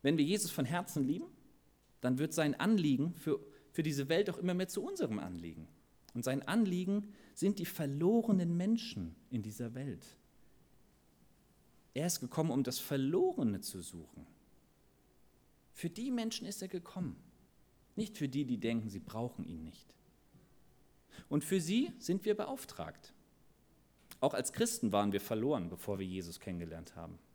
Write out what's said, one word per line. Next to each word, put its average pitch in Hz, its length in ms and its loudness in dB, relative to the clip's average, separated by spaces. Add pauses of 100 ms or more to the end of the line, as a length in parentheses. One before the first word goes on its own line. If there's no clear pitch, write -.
Wenn 151 160 6
wir 147 80 6
Jesus 190 240 0
von 135 160 0
Herzen 160 360 -2
lieben, 160 220 0 (760)
dann 127 160 2
wird 156 160 0
sein 151 260 4
Anliegen 165 540 4
für, - 260 0 (300)
für - 120 0
diese 139 280 2
Welt 196 180 4
auch 175 80 -4
immer 180 160 2
mehr 185 160 0
zu 202 160 -2
unserem 302 340 -2
Anliegen. 85 480 -8 (460)
Und 120 120 -4
sein 131 220 0
Anliegen 196 680 2 (200)
sind 196 240 2
die 170 60 -2
verlorenen 170 880 4
Menschen 175 640 0 (140)
in 120 120 -2
dieser 110 320 -6
Welt. 139 300 -6 (1900)
Er 147 120 0
ist 175 140 0
gekommen, 160 300 0
um 131 140 2
das 127 140 -2
Verlorene 143 840 2
zu - 180 -8
suchen. 80 460 -14 (1500)
Für - 160 -6
die 226 220 -4
Menschen 233 360 -2
ist 196 140 -8
er 190 80 -6
gekommen. 180 480 -4 (800)
Nicht 214 220 -2
für 147 100 0
die, 139 160 0
die 123 140 0
denken, 113 320 0
sie 98 100 -6
brauchen 113 460 -6
ihn 80 180 -8
nicht. - 300 -16 (1300)
Und 143 160 0
für 190 160 2
sie 208 380 0
sind 190 260 -2
wir 214 100 2
beauftragt. - 800 -8 (1040)
Auch 139 140 2
als - 180 -4
Christen 208 400 0
waren 101 200 4
wir 98 80 2
verloren, 113 500 0
bevor 95 280 -6
wir 95 80 -4
Jesus 90 340 -8
kennengelernt 82 560 -8
haben. 82 220 -12 (160)